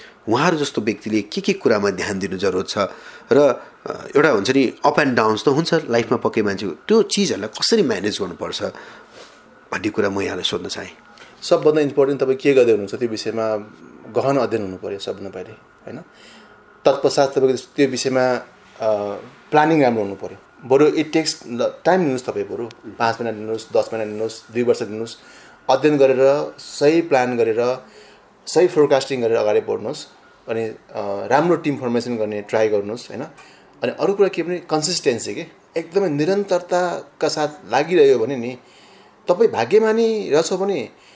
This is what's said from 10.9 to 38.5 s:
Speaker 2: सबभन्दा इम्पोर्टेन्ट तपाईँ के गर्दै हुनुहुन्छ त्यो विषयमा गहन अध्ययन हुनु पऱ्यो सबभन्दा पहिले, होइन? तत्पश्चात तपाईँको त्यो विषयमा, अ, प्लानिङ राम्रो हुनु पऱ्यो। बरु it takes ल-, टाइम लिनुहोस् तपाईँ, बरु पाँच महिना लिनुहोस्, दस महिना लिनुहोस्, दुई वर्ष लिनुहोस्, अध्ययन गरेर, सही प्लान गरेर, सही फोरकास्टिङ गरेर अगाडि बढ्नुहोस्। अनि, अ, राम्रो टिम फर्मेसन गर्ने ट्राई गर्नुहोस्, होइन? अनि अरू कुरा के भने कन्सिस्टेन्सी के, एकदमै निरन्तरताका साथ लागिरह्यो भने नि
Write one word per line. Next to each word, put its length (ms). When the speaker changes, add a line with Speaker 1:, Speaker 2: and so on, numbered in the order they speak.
Speaker 2:
सबभन्दा 380
इम्पोर्टेन्ट 400
तपाईँ 160
के 160
गर्दै 180
हुनुहुन्छ 240
त्यो 140
विषयमा 480
गहन 200
अध्ययन 260
हुनु 140
पऱ्यो 220
सबभन्दा 320
पहिले, 220
होइन? 460
तत्पश्चात 500
तपाईँको 420
त्यो 120
विषयमा, 460
अ, 100
प्लानिङ 320
राम्रो 200
हुनु 120
पऱ्यो। 540
बरु 220
it 160
takes 280
ल-, 380
टाइम 160
लिनुहोस् 260
तपाईँ, 200
बरु 200
पाँच 220
महिना 180
लिनुहोस्, 380
दस 160
महिना 180
लिनुहोस्, 420
दुई 100
वर्ष 200
लिनुहोस्, 340
अध्ययन 260
गरेर, 640
सही 440
प्लान 340
गरेर, 420
सही 200
फोरकास्टिङ 540
गरेर 160
अगाडि 240
बढ्नुहोस्। 460
अनि, 120
अ, 720
राम्रो 260
टिम 200
फर्मेसन 400
गर्ने 260
ट्राई 260
गर्नुहोस्, 420
होइन? 120
अनि 180
अरू 120
कुरा 160
के 140
भने 160
कन्सिस्टेन्सी 760
के, 120
एकदमै 320
निरन्तरताका 1200
साथ 200
लागिरह्यो 480
भने 180
नि 220